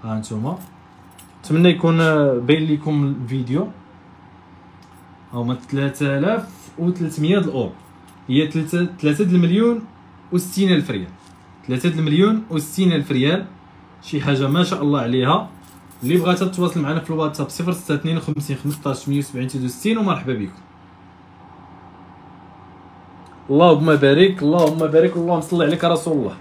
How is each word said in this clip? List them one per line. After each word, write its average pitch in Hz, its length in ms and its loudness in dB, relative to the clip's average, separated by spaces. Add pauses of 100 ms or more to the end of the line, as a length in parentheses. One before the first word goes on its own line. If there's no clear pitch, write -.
ها 110 120 -6
انتم 113 380 -6 (840)
نتمنى 170 280 4
يكون، 165 320 2
آه، 147 380 4
باين 151 340 2
لكم 147 320 0
الفيديو. 127 580 -4 (1700)
ها 120 60 -8
هما 120 160 -2 (160)
ثلاثة 139 480 -2
آلاف 214 300 0 (300)
وثلاثمية 170 600 0
الاورو، 131 340 -2 (560)
هي 147 180 4
تلاتة، 165 380 -2
تلاتة 147 380 -2
المليون 190 600 2 (480)
وستين 185 400 0
ألف 151 180 0
ريال، 92 180 -6 (580)
تلاتة 156 320 -2
المليون 180 520 2
وستين 170 420 0
ألف 147 200 -2
ريال، 147 320 0 (580)
شي 143 180 -6
حاجه 135 280 0
ما 175 160 2
شاء 160 180 -4
الله 143 180 2
عليها. 127 480 0 (540)
اللي 147 140 0
بغاتها 180 320 0
تواصل 175 320 -2
معنا 151 200 -2
في 160 100 -14
الواتساب 156 380 -4
صفر 180 240 -6
ستة 160 220 -4
اثنين 160 220 -4
وخمسين 151 400 -6
خمسطاش 143 520 -6
مية 139 100 0
وسبعين 131 300 -6
تسعود 131 160 -6
وستين، 208 340 -2
ومرحبا 143 360 -2
بكم. 101 260 -10 (3000)
اللهم 156 460 6
بارك، 147 460 4
اللهم 160 360 2
بارك، 160 380 2
اللهم 170 240 0
صل 165 220 -2
عليك 170 220 0
رسول 165 340 0
الله. 101 220 -4